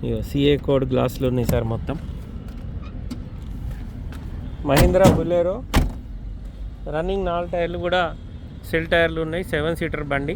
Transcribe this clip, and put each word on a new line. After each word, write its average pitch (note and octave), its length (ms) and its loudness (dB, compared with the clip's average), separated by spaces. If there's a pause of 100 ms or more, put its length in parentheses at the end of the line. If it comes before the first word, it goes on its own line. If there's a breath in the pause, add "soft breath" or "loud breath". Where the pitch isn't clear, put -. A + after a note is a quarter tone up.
ఇగో A#2 100 0 (120)
సీఏ C#3+ 240 4 (140)
కోడ్ C3+ 260 4
గ్లాసులు B2+ 380 2
ఉన్నాయి B2 200 0
సార్ A#2 220 2
మొత్తం. A2+ 240 -4 (2750)
మహీంద్రా F3+ 380 8 (120)
బొలెరో F3 380 2 (1400)
రన్నింగ్, F#3+ 340 0
నాలుగు F3 240 -2
టైర్లు F3 320 -2
కూడా F3 160 2 (720)
సెల్ E3 220 0
టైర్లు E3 340 4
ఉన్నాయి, E3+ 260 -2
సెవెన్ D#3+ 280 0
సీటర్ D3+ 220 -2 (100)
బండి. C#3 240 0